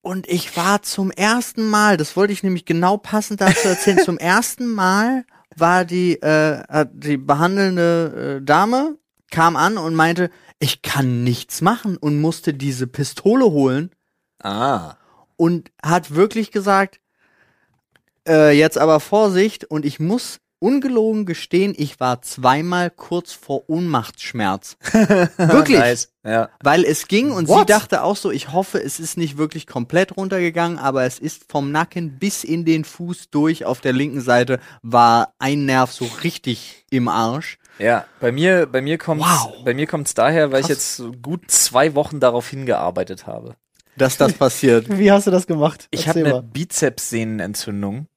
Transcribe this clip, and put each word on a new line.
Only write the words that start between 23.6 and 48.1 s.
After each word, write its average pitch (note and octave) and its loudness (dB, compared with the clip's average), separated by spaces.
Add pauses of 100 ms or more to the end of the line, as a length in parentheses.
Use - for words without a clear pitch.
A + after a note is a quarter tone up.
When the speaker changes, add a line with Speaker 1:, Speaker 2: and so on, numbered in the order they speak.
Speaker 1:
Ohnmachtsschmerz. B2+ -4
Speaker 2:
<laughs> - -10 (460)
Speaker 1:
Wirklich. E3 4
Speaker 2:
Nice. A#2+ 0 (120)
Ja. A2+ 0 (120)
Speaker 1:
Weil D#3 4
es D3+ -2
ging A#3+ 2
und F3+ -2
sie D#3+ 4
Speaker 3:
What? G#4 6
Speaker 1:
dachte G#3 2
auch G3+ 0
so, F#3+ -6
ich C3+ -6
hoffe, F#3+ -2
es - -10
ist D#3+ -10
nicht D3 -4
wirklich D#3 -6
komplett D#3+ -2
runtergegangen, F3 -4
aber C3+ -2
es B2+ -6
ist - -12
vom C#3+ -4
Nacken D#3+ -6
bis G3 -6
in E3+ -4
den D#3+ 0
Fuß - -14
durch D#3 -2
auf B2 -4
der C3 -2
linken C3+ -2
Seite, B2 2 (220)
war A#2 4
ein C#3+ -2
Nerv C3 2
so A#2+ -10 (140)
richtig - -8
im B2 0
Arsch. A2+ -4 (220)
Speaker 2:
Ja, A2 2 (160)
bei A#2+ 0
mir, E3+ 2
bei B2+ -2
mir D3+ -4
kommt's, D#3 -4
Speaker 1:
Wow. C#3+ -2
Speaker 2:
bei B2 0
mir C#3+ -4
kommt's D3 -6
daher, D3 2
weil C3+ 2
ich - -4
Speaker 1:
Krass. - -4
Speaker 2:
jetzt A#2+ -14
gut D#3 -8
zwei C#3+ 2
Wochen D3 -4
darauf A#2+ 2
hingearbeitet F#2 -6
habe. A#2 -16 (420)
Speaker 1:
Dass C3 2
das C#3+ 4
passiert. A#2+ 4
Speaker 3:
<laughs> G3 -2
Wie G3+ 6
hast G3+ 4
du - 2
das F3+ 2
gemacht? D#3 -2
Speaker 2:
Ich - -4
Speaker 3:
Erzähl E3 0
Speaker 2:
hab C#3+ 2
eine B2 -4
Speaker 3:
mal. A#2 -18
Speaker 2:
Bizepssehnenentzündung. A2 -6 (100)